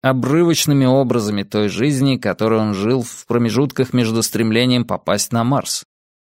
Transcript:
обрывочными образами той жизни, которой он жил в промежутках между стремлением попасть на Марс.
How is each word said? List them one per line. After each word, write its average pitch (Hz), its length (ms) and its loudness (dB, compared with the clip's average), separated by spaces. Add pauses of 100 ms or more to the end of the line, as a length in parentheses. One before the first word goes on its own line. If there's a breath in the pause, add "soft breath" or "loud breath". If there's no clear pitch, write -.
обрывочными 139 840 2
образами 117 600 2
той 104 240 -2
жизни, 131 480 0
которой 110 420 0
он 107 160 0
жил 117 300 0
в - 220 -16
промежутках 120 680 0
между 113 320 0
стремлением 117 600 0
попасть 101 460 -4
на 117 140 0
Марс. 127 400 -2 (560)